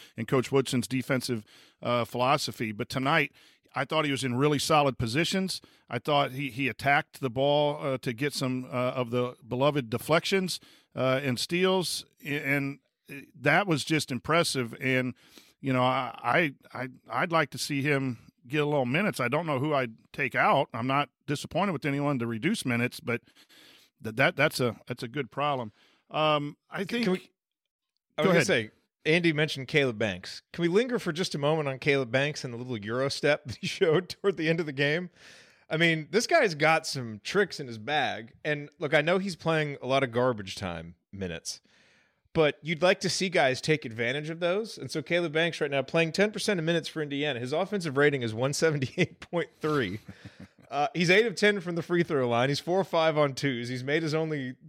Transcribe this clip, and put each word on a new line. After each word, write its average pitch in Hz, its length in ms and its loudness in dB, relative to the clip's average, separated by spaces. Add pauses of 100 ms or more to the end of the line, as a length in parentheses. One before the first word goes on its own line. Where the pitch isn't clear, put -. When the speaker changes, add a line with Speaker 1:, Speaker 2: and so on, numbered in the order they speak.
(160)
Speaker 1:
and 113 100 -6
Coach 131 240 2
Woodson's 131 380 2
defensive, 127 560 -2 (360)
uh, 120 240 0
philosophy. 123 680 0
But 110 180 -6
tonight, 143 420 0 (420)
I 135 100 -2
thought 156 200 0
he 147 60 0
was 131 140 -2
in 123 100 -2
really 143 240 2
solid 147 400 2
positions. 165 640 -2 (260)
I 120 100 -6
thought 143 340 2
he, 135 180 -6
he 127 180 -2
attacked 143 520 0
the 131 100 -2
ball, 143 500 2
uh, 131 180 -2
to 127 140 -6
get 131 220 -4
some, 127 360 -4
uh, 127 260 -2
of 123 140 -2
the 123 260 -2 (100)
beloved 131 420 0
deflections, 170 720 0 (340)
uh, 131 280 0
and 127 160 -2
steals, 185 680 0 (220)
a-, 143 180 -6
and 139 360 -2 (600)
that 156 260 4
was 160 180 2
just 156 260 0
impressive. 135 720 0
And, 131 340 0 (460)
you 135 120 -2
know, 127 120 4
I, 127 680 0 (220)
I, 117 80 -8
I, 131 60 -8 (220)
I'd 156 220 -2
like 160 180 2
to 127 80 -10
see 143 220 -4
him 135 380 0 (280)
get 147 160 0
a 143 40 0
little 147 200 0
minutes. 160 340 0
I 120 80 0
don't 156 180 0
know 147 120 0
who 147 160 0
I'd 127 180 0 (200)
take 135 220 -4
out. 147 380 4
I'm 120 140 -4
not 139 240 0 (160)
disappointed 175 460 -2
with 143 120 -4
anyone 143 340 0
to 117 80 -2
reduce 117 380 -2
minutes, 120 340 0
but 117 220 -4 (840)
th-, 110 140 -8
that, 147 200 2
that's 147 220 2
a, 120 160 0 (120)
that's - 160 -8
a 123 60 -8
good 127 220 -6
problem. 139 400 -2 (400)
Um, 147 460 0 (140)
I 180 140 -6
think 226 200 -2
Speaker 2:
Can 185 80 2
we, - 180 -4 (840)
I 151 60 0
Speaker 1:
Go 190 60 4
Speaker 2:
was - 0 -
gonna - 20 4
Speaker 1:
ahead. 170 160 4
Speaker 2:
say, 117 240 2 (340)
Andy 165 300 4
mentioned 147 340 -2
Caleb 135 300 2
Banks. 98 440 -4 (120)
Can 170 80 -4
we 170 60 4
linger 233 300 2
for 175 140 -4
just 165 220 -4
a 160 40 -4
moment 147 300 0
on 131 100 -6
Caleb 135 320 2
Banks 143 320 0
and 127 120 -10
the 117 40 -10
little 123 200 -8
Euro 117 320 -2
step - 340 0
<laughs> - 20 -20
that 117 100 -10
he - 100 -10
showed 175 420 2
toward - 300 -2
the 156 100 0
end 165 120 2
of 160 60 -4
the 151 60 -6
game? 147 380 0 (580)
I 160 80 -2
mean, 160 340 2
this 214 160 2
guy's 254 280 4
got 156 320 2
some 117 360 -8
tricks - 380 -2
in 143 60 -10
his 117 100 -10
bag. 113 560 -2 (100)
And 147 360 -4
look, 151 160 0
I 151 80 6
know 175 160 2
he's 185 180 -6
playing 156 460 0
a 127 40 -8
lot 135 160 2
of 127 80 0
garbage 117 460 0
time 85 380 -8 (180)
minutes, 90 480 -8 (720)
but 151 300 2
you'd 151 180 -6
like 185 200 4
to 185 100 -2
see 190 180 -2
guys 143 320 2
take 156 240 0
advantage 127 460 -4
of 165 100 -10
those. 190 380 -2
And 135 120 -10
so 156 120 -4
Caleb 170 300 -2
Banks 160 280 0
right 147 100 0
now 139 120 0
playing 165 300 0
ten 208 180 2
percent 208 280 -2
of 160 60 -2
minutes 165 240 0
for 160 140 -6
Indiana. 143 360 -2
His 127 140 -6
offensive 170 460 -2
rating 143 240 4
is 113 100 -2
one 127 220 0
seventy-eight 160 640 0
point 170 300 -6 (100)
three. 127 440 0
<laughs> - 40 -20 (600)
Uh, 143 220 0
he's 170 160 2
eight 202 160 6
of 214 100 -2
ten 202 260 2
from 170 160 -6
the 170 60 -2
free 175 200 2
throw 135 260 2
line. 120 220 4
He's 139 100 -2
four 185 220 2
of - 60 -6
five 160 280 4
on 147 160 4
twos. 123 380 -2
He's 127 120 -6
made 147 200 0
his 151 100 -2
only 147 420 -2 (140)